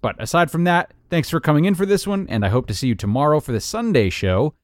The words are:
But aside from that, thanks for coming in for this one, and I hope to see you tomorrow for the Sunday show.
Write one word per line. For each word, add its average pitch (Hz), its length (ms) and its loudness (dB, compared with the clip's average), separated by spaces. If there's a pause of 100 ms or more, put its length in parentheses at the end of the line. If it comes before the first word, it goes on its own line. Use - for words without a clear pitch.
But 110 200 -6
aside 165 280 0
from 170 140 -2
that, 175 280 0 (160)
thanks 165 220 -2
for 165 100 -2
coming 151 240 2
in 196 100 2
for 185 120 -2
this 196 200 0
one, 196 220 -4
and 107 160 -2
I 95 60 2
hope 123 160 0
to 107 80 -4
see 131 140 -2
you 117 60 2
tomorrow 139 460 0
for - 120 -8
the 110 80 -2
Sunday 196 500 0
show. 98 420 0 (120)